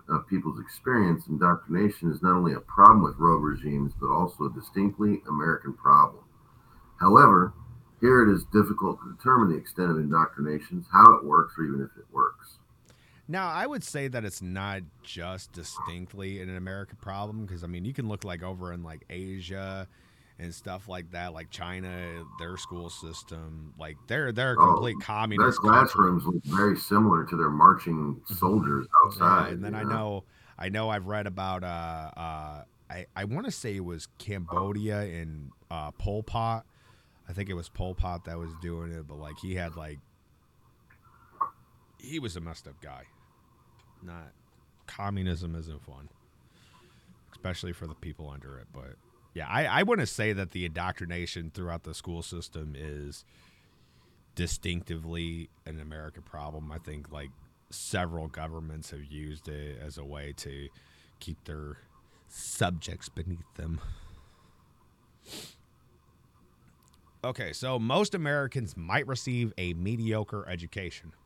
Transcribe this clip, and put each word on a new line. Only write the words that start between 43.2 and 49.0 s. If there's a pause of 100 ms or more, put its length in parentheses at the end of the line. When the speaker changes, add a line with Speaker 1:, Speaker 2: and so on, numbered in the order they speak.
Speaker 2:
Not, (540)
communism
isn't
fun, (1200)
especially
for
the
people
under
it,
but (360)